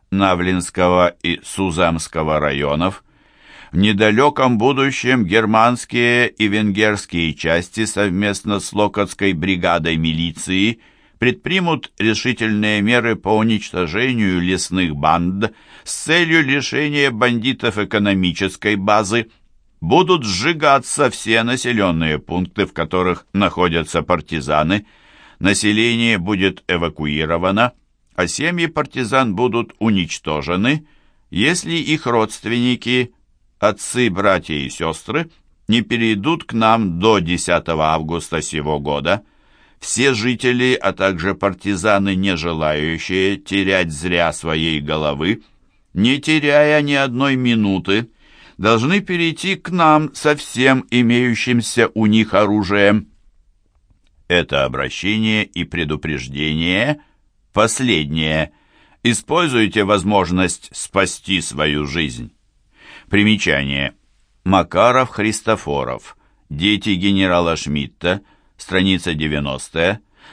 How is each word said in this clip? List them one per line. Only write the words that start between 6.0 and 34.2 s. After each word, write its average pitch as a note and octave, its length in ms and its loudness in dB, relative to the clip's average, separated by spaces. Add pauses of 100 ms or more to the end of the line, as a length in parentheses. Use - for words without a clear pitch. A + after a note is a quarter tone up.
и G#2+ 180 0
венгерские G2+ 840 0
части F2 520 -2
совместно G2+ 760 -2
с - 120 -12
Локотской G2 640 -2
бригадой E2+ 640 0
милиции E2 840 -2 (380)
предпримут D#3+ 800 -2
решительные G#2+ 840 0
меры A#2 340 2
по - 140 -6
уничтожению G#2+ 1120 0
лесных F2+ 540 -2
банд F2 580 0 (300)
с - 200 -12
целью E3 400 2
лишения C#3+ 640 0
бандитов A#2+ 720 -2
экономической G2 960 0
базы. G#2 560 0 (500)
Будут E3 420 2
сжигаться C#3 840 0
все A2+ 340 0
населенные F#2+ 760 0
пункты, F2+ 460 -4
в - 80 -12
которых F2+ 600 -2
находятся E2+ 680 0
партизаны. D#2 840 0 (540)
Население A2 800 2
будет F#2 500 -2
эвакуировано, E2 1080 0 (420)
а F2+ 120 0
семьи E3+ 400 -2
партизан C3 680 -2
будут A#2 440 -2
уничтожены, F#2 1040 -2 (460)
если D#3+ 420 -2
их D3+ 320 -4
родственники, A#2+ 1080 -2 (460)
отцы, G#2+ 500 0
братья F2+ 460 0